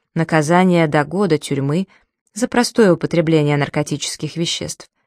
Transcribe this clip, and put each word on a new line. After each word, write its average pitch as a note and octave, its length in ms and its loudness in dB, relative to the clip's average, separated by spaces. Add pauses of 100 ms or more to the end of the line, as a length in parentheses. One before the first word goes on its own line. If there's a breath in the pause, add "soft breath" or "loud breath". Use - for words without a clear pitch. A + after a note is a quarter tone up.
(160 soft breath)
наказание E3 720 2
до D3 180 0
года E3 320 0
тюрьмы C#3+ 500 -2 (460 soft breath)
за A#3+ 160 -4
простое A#3 420 2
употребление D#3 640 0
наркотических D3 800 -4
веществ. D#3+ 560 -8 (160)